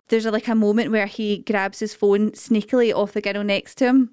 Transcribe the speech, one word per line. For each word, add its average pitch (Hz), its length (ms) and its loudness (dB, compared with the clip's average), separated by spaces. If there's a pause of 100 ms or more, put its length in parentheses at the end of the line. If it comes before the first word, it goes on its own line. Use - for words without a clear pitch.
There's 226 180 0
a, 220 40 -2
like, 214 160 -2
a 240 60 0
moment 214 380 2
where 208 160 0
he 208 320 -4
grabs 196 400 -4
his 214 160 -8
phone 208 360 2
sneakily 226 640 0
off 202 200 -2
the 214 80 -4
girl 202 220 -4
next - 360 -4
to 269 60 2
him. 254 280 4